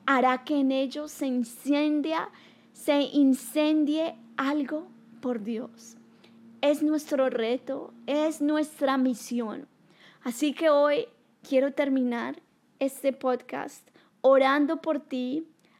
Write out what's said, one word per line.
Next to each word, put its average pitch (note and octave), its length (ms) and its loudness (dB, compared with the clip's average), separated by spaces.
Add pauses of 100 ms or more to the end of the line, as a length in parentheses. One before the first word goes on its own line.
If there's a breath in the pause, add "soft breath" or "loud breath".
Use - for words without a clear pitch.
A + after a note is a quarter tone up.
hará B3+ 400 2
que D4+ 120 0
en C4+ 140 2
ellos C4+ 400 -4
se - 160 -6
incendia-, D4 1000 -2 (420 loud breath)
se C#4+ 300 0
incendie D4+ 1120 2 (220)
algo D4+ 500 -4 (320)
por A#3 240 -6
Dios. - 540 -10 (640 loud breath)
Es D4 200 2
nuestro D4 480 0
reto, B3 640 -4 (140)
es D4+ 340 -2
nuestra D4 560 0
misión. A#3+ 680 -4 (560 soft breath)
Así C4 300 -2
que D#4+ 160 2
hoy D4 360 4 (420)
quiero C4+ 260 2
terminar C4 680 -2 (380)
este C4+ 340 -2
podcast - 760 -6 (340 soft breath)
orando C4+ 600 4
por D#4 180 -2
ti, C4 460 -6 (340 soft breath)